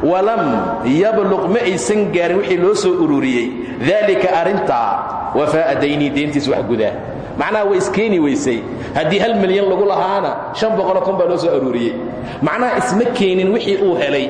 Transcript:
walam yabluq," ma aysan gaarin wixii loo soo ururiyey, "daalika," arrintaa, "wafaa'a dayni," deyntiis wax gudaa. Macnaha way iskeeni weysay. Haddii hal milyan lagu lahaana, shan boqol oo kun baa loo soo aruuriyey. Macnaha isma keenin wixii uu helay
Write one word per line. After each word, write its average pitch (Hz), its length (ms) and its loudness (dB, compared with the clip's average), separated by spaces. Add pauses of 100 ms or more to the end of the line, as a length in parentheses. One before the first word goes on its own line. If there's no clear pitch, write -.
walam 196 400 2 (400)
yabluq," 190 640 2
ma 208 140 2
aysan 190 500 0
gaarin 175 300 0
wixii 180 160 0
loo 185 180 2
soo 185 180 2 (120)
ururiyey, 131 420 0 (380)
"daalika," 196 420 2 (140)
arrintaa, 160 500 0 (460)
"wafaa'a 151 400 2
dayni," 143 320 0
deyntiis 143 400 -2
wax - 160 0
gudaa. 107 260 0 (460)
Macnaha 208 320 0
way 196 80 2
iskeeni 196 420 0
weysay. 127 400 0 (360)
Haddii 160 240 0
hal 233 200 0
milyan 190 300 2
lagu 185 160 2
lahaana, 185 680 -2
shan 220 220 0
boqol 190 220 0
oo 175 80 2
kun - 100 0
baa 175 140 2
loo 175 80 2
soo 160 160 2
aruuriyey. 120 400 0 (480)
Macnaha 208 400 0
isma 214 320 2
keenin 190 400 2
wixii 196 240 0
uu 180 180 2
helay 139 340 0